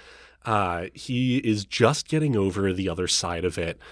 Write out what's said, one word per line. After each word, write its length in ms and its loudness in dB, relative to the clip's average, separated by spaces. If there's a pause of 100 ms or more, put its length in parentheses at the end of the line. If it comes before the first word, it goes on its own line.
(460)
uh, 480 0
he 460 0
is 260 0
just 420 2
getting 300 0
over 340 2
the 160 -2
other 220 -2
side 340 -2
of 140 -2
it, 200 -4 (140)